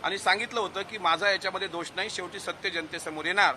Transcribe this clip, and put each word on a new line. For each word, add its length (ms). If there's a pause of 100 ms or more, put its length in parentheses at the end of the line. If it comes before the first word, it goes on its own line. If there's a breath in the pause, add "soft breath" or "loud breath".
आणि 140
सांगितलं 420
होतं 220
की 160
माझा 320
याच्यामध्ये 380
दोष 280
नाही, 140
शेवटी 300
सत्य 300
जनतेसमोर 560
येणार. 320